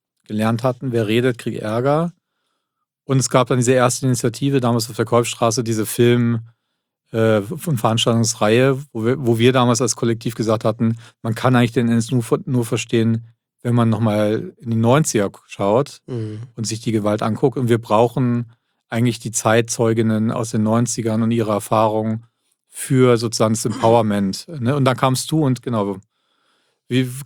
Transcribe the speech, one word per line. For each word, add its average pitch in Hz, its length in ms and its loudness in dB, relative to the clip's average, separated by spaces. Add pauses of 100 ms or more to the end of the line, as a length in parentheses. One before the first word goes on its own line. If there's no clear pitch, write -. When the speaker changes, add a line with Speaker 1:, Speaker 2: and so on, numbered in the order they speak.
(260)
Speaker 1:
gelernt 110 360 -2
hatten, 131 300 -4
wer 117 140 0
redet, 120 300 0
kriegt - 240 -8
Ärger. 143 520 -2 (920)
Und 135 140 0
es 123 100 -2
gab 127 200 2
dann 131 100 2
diese 123 140 2
erste 127 340 2
Initiative, 131 540 0
damals 117 280 0
auf 107 80 -12
der 117 80 0
Kolbstraße, 117 580 0
diese 110 220 -2
Film-, 120 560 2 (720)
äh, 110 300 2
von 151 360 -6
Veranstaltungsreihe, 117 1000 2 (140)
wo 110 120 -6
wir, 131 200 -2
wo 117 140 2
wir 127 140 4
damals 123 280 2
als 120 140 -2
Kollektiv 117 400 -4
gesagt 110 300 -2
hatten, 113 320 0 (260)
man 113 140 -4
kann 131 180 0
eigentlich 120 180 2
den 120 160 0
N 117 100 2
S 113 120 -2
U 135 60 0
nur 120 80 0
ver-, - 220 -2
nur 123 180 -2
verstehen, 113 600 -2 (360)
wenn 120 120 0
man 120 140 2
noch 107 120 0
mal 107 580 0
in 117 120 -10
die 113 60 0
neunziger 117 540 2 (160)
schaut 107 600 -2
Speaker 2:
Mhm. 110 340 -10 (160)
Speaker 1:
und 113 100 -6
sich 110 140 -8
die 117 120 -6
Gewalt 107 300 0
anguckt. 117 340 -2
Und 127 120 -2
wir 117 100 2
brauchen 120 720 0 (380)
eigentlich 120 320 0
die 110 100 -8
Zeitzeuginnen 113 1000 0
aus 113 180 -4
den 113 140 -2
neunzigern 113 580 0
und 113 80 0
ihre 113 220 0
Erfahrung 110 720 0 (440)
für 127 500 2
sozusagen 113 360 0
das - 100 -6
Empowerment, 107 840 2
ne? 139 260 -2
Und 139 100 0
dann 127 120 2
kamst 131 340 0
du 156 140 0
und 127 180 -2
genau, 101 360 -2 (920)
wie, 127 200 0 (180)